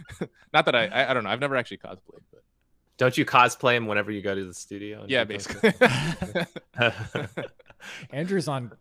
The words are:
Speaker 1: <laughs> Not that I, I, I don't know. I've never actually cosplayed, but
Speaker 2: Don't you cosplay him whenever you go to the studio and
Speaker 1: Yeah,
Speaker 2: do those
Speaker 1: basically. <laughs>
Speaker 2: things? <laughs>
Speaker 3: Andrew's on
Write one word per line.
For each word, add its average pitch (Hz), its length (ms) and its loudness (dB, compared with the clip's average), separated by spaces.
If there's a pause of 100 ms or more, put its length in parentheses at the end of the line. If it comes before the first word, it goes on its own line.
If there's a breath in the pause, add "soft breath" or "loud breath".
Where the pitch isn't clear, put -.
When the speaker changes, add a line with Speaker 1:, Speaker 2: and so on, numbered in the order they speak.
(120)
Speaker 1:
<laughs> - 420 -12
Not 156 120 4
that 143 100 0
I, 113 120 4
I, 123 240 0
I - 20 4
don't 120 120 0
know. 95 40 -4
I've 117 120 -2
never 139 160 -2
actually - 220 -4
cosplayed, - 420 -18 (100)
but - 120 -20 (540)
Speaker 2:
Don't 127 200 4
you 147 80 4
cosplay 123 500 6
him 117 120 0
whenever 104 220 0
you 104 120 -6
go 98 120 -2
to 98 120 -4
the 90 80 -14
studio 104 480 -14
and 104 100 -8
Speaker 1:
Yeah, 120 140 2
Speaker 2:
do 104 120 -8
those 101 100 -10
Speaker 1:
basically. - 240 2
<laughs> 165 1080 -2
Speaker 2:
things? 120 540 -2
<laughs> - 800 -16
Speaker 3:
Andrew's 180 360 -4
on 127 340 -6